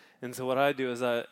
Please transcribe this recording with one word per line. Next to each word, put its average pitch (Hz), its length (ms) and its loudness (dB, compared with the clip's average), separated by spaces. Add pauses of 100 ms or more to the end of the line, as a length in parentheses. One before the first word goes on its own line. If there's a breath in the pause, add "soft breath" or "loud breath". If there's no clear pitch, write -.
(220 loud breath)
And 123 120 -8
so 127 120 -6
what 127 120 2
I 143 140 4
do 131 180 -2
is, 123 140 -2
I, 120 280 0